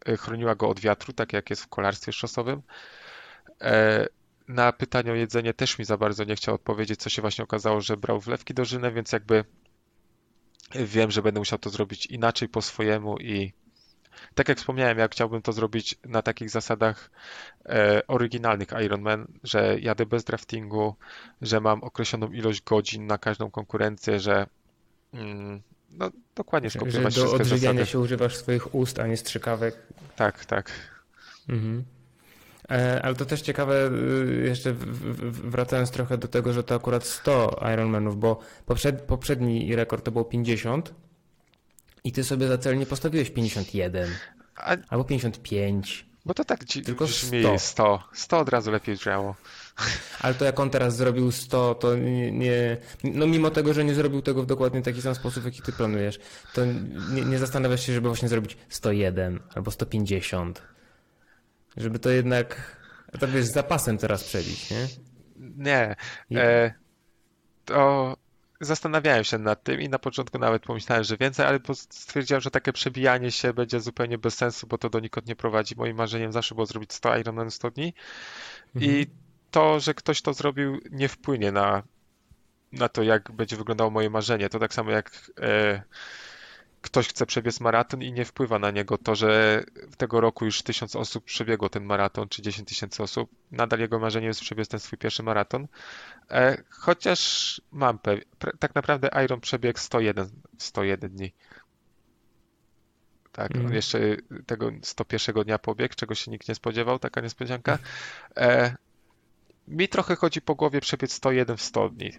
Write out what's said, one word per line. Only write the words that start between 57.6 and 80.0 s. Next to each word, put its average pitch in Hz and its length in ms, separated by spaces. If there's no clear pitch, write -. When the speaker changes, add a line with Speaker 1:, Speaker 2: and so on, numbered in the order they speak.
Speaker 2:
się, 131 80
żeby 120 140
właśnie 117 220
zrobić 110 280
sto - 220
jeden 92 480
albo 101 160
sto - 140
pięćdziesiąt? 92 760
Żeby 113 220
to 127 100
jednak, 123 680
to 139 80
wiesz, 131 180
z 110 80
zapasem 139 440
teraz 98 260
przebić, 87 480
nie? 120 160
Speaker 1:
Nie. 127 560
Speaker 2:
I 117 80
Speaker 1:
E, 117 360
to 139 520
zastanawiałem 151 600
się 113 140
nad 107 260
tym 135 180
i 143 80
na 131 100
początku 131 380
nawet 113 260
pomyślałem, 113 400
że 107 140
więcej, 139 280
ale 139 140
po-, 135 160
stwierdziłem, - 640
że 135 100
takie 131 220
przebijanie 127 580
się 123 220
będzie 120 260
zupełnie 117 380
bez 110 200
sensu, 120 300
bo 117 100
to 117 120
donikąd 113 380
nie 113 80
prowadzi. 110 420
Moim 117 200
marzeniem 113 340
zawsze 113 240
było 113 120
zrobić 107 260
sto 117 240
Ironman 113 320
w 110 40
sto - 180
dni. 160 220
I 127 140
Speaker 2:
Mhm. 143 160
Speaker 1:
to, 156 280
że 151 140
ktoś - 280